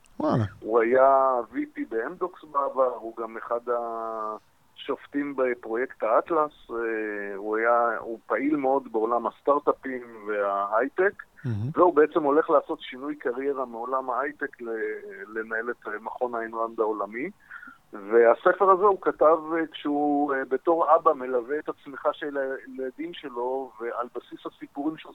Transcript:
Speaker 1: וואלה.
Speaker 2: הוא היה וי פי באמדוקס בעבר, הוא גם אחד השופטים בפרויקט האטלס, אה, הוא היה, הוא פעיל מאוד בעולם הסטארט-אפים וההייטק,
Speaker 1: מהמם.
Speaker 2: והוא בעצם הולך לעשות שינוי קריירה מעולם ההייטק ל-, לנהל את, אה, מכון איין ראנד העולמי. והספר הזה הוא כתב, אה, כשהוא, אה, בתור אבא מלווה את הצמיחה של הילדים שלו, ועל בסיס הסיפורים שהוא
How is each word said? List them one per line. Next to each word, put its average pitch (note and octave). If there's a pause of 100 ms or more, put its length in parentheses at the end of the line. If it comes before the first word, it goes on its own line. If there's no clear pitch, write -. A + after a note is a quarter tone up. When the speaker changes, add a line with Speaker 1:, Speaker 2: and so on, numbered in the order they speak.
(200)
Speaker 1:
וואלה. E3+ (160)
Speaker 2:
הוא A2+
היה C3 (100)
וי C#3+
פי -
באמדוקס E3+
בעבר, C3+
הוא A2+
גם A2+
אחד A#2+ (1200)
השופטים C#3+
בפרויקט B2
האטלס, D3
אה, G#2+
הוא G#2+
היה, A#2
הוא A2+
פעיל C3+
מאוד C3
בעולם A2+
הסטארט-אפים C3 (240)
וההייטק, G#2+ (220)
Speaker 1:
מהמם. A#2
Speaker 2:
והוא F3+
בעצם D#3
הולך D3
לעשות D3
שינוי C#3+
קריירה C3+
מעולם B2
ההייטק C#3
ל-, A#2 (640)
לנהל A2+
את, A#2
אה, G#2
מכון A#2+
איין A2+
ראנד A2+
העולמי. G#2+ (640)
והספר A#2
הזה F#3
הוא G3
כתב, D#3+ (180)
אה, D#3+
כשהוא, D3
אה, C3+
בתור D3
אבא E3
מלווה B2+
את D#3
הצמיחה D3
של C#3+
הילדים C3+
שלו, B2+ (100)
ועל A#2
בסיס -
הסיפורים D4
שהוא -